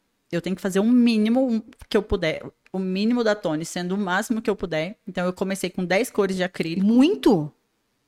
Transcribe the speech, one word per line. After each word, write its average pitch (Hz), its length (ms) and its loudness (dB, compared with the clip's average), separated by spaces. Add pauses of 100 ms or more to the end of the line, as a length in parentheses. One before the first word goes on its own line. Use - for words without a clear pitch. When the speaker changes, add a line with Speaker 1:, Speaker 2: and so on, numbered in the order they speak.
(320)
Speaker 1:
eu 170 100 -2
tenho 180 140 -4
que - 60 -10
fazer 190 180 -2
o 202 40 2
mínimo 233 800 2 (260)
que - 80 -2
eu 202 60 2
puder, 170 400 -4 (300)
o 185 60 -6
mínimo 202 440 0
da 214 120 2
Tones, 165 340 -4
sendo 180 260 -6
o - 20 -2
máximo 208 440 -2
que - 80 -2
eu 196 60 -2
puder." 170 400 -6 (120)
Então 180 180 -4
eu 180 80 -2
comecei 190 360 -4
com 185 160 -6
dez 190 260 0
cores 190 240 0
de 185 80 -2
acrílico. 180 420 -2
Speaker 2:
Muito? 233 640 4 (560)